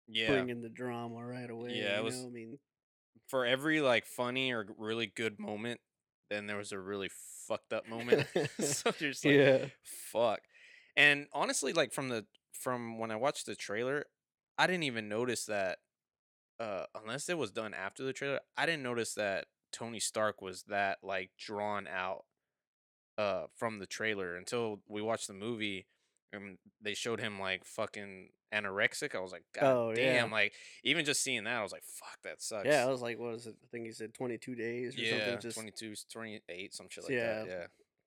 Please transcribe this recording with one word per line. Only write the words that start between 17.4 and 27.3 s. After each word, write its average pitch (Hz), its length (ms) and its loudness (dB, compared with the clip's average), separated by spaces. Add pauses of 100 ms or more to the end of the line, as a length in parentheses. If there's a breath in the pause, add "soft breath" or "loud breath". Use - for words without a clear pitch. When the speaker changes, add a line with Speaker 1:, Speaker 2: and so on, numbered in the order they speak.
Speaker 1:
done 110 220 -4
after 98 300 -6
the 131 100 -2
trailer, 139 280 -2 (160)
I 139 80 2
didn't 156 180 0
notice 120 320 0
that 98 320 0 (240)
Tony 117 300 -8
Stark 107 400 2
was 92 220 -8
that, 101 400 2
like, 95 340 -2
drawn 104 500 -2
out, 92 380 -4 (920)
uh, 95 380 0
from 110 240 -2
the 92 80 -8
trailer 98 480 -2
until 107 520 -2
we 104 140 -4
watched 110 260 0
the 104 80 -14
movie 104 520 -4 (460)
and 98 240 -12 (240)
they 104 140 -2
showed 113 260 -2
him, 104 180 -4